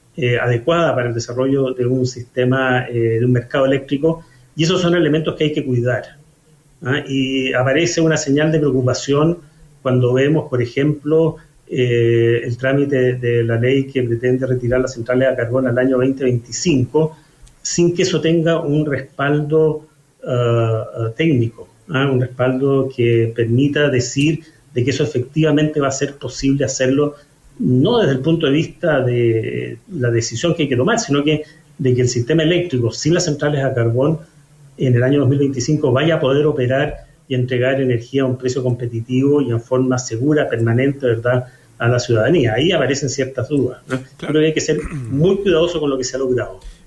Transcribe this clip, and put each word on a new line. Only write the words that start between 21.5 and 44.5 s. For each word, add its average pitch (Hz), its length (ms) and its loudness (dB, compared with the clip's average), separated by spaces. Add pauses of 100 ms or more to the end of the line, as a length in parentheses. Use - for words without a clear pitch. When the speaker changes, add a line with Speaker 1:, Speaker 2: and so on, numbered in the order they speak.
Speaker 1:
¿ah? 135 240 0
Un 127 80 2
respaldo 131 760 0
que 117 400 2
permita 139 540 2
decir 139 520 0 (340)
de 117 100 -2
que 139 60 -2
eso - 120 -2
efectivamente 151 800 0
va 139 80 0
a 127 40 -2
ser 139 240 -6
posible 139 500 -2
hacerlo, 139 480 0 (440)
no 175 420 2
desde 151 120 2
el 127 80 -2
punto 160 260 0
de 135 60 2
vista 156 480 0
de 120 800 -2 (160)
la 123 160 -2
decisión 117 440 -2
que 151 100 -2
hay 127 40 0
que 127 80 -2
tomar, 185 220 2
sino 143 260 0
que 151 180 0 (360)
de 123 160 2
que 127 80 2
el 120 60 2
sistema 156 340 0
eléctrico 151 500 0
sin 156 220 0
las 175 100 0
centrales 147 400 -2
a 127 80 -2
carbón 123 460 0 (580)
en 127 180 0
el 120 80 4
año 143 180 2
dos 127 80 2
mil 139 100 2
veinticinco 143 520 0
vaya 147 260 2
a - 40 -2
poder 135 240 2
operar 139 640 -2 (220)
y 135 60 -4
entregar 127 460 0
energía 127 420 0
a 131 40 0
un 123 100 -2
precio 127 260 -4
competitivo 127 800 0
y 123 100 0
en 117 100 0
forma 127 380 0
segura, 135 520 0
permanente, 127 560 0
¿verdad?, 123 400 0 (320)
a 117 100 0
la 123 100 2
ciudadanía. 120 560 2
Ahí 151 160 0
aparecen 139 380 -2
ciertas 123 400 -6
dudas, 143 400 -2
¿no? 127 100 -4 (180)
Speaker 2:
Claro. - 160 -8
Speaker 1:
Creo 151 80 2
que 156 60 4
hay 156 80 0